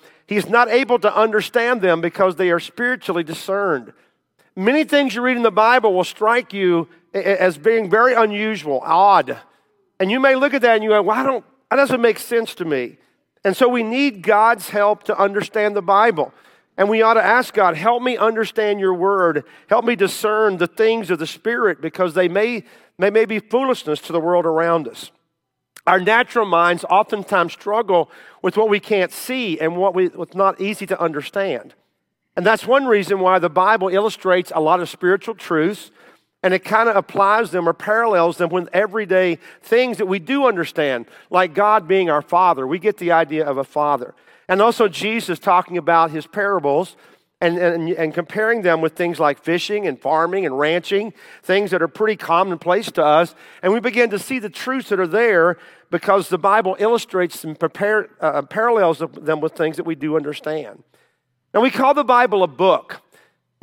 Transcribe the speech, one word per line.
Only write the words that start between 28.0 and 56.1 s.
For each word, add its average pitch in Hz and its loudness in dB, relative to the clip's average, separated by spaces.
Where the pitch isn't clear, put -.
with 185 -2
what 214 2
we 202 2
can't 190 -2
see 233 -6
and 160 -2
what 185 0
we, 185 2
what's 175 -10
not 190 0
easy 202 -6
to 180 -4
understand. 156 -4
And 180 -2
that's 214 2
one 269 2
reason 202 0
why 185 4
the 170 -2
Bible 185 2
illustrates 190 -2
a 160 0
lot 165 2
of 170 -6
spiritual 196 -2
truths, 175 -4
and 185 2
it 185 -2
kinda 220 0
applies 196 0
them 175 -2
or 165 0
parallels 208 0
them 170 -2
with 175 -4
everyday 185 0
things 240 0
that 196 -4
we 190 -2
do 262 -2
understand, 151 -2
like 180 0
God 202 2
being 185 2
our 151 2
Father. 175 2
We 156 -4
get 196 -2
the 170 -2
idea 156 0
of 139 -4
a 135 -4
father. 143 -4
And 190 2
also 226 2
Jesus 185 -4
talking 180 0
about 165 2
his 151 -8
parables 185 -2
and, 175 0
and, 170 -2
and 160 -4
comparing 220 -4
them 170 2
with 160 -2
things 175 -4
like 147 0
fishing 190 -4
and 131 -6
farming 170 -2
and 131 -4
ranching, 175 -2
things 190 0
that 175 0
are 165 -2
pretty 214 -2
commonplace 175 -2
to 165 0
us. 156 2
And 190 0
we 233 0
begin 233 0
to 196 -4
see 262 -8
the 208 -10
truths 254 -8
that 190 -2
are 180 0
there 180 2
because 190 0